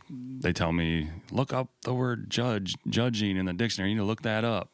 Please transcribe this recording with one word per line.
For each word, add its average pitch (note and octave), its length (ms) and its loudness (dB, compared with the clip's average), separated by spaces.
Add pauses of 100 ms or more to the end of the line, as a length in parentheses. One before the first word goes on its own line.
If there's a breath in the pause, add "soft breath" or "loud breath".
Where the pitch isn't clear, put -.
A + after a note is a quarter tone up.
they B2+ 440 -4
tell E2+ 180 0
me, D#2+ 380 0 (220)
"Look B2+ 220 0
up B2+ 160 -2 (140)
the B2+ 100 -2
word B2 360 -2
judge, G#2+ 460 0 (140)
judging G#2+ 480 2
in F#2+ 80 2
the F#2 80 0
dictionary. G2 380 0
You A2 40 2
need A2 60 2
to G2 40 2
look A2 160 0
that A2 220 2
up," A2 300 0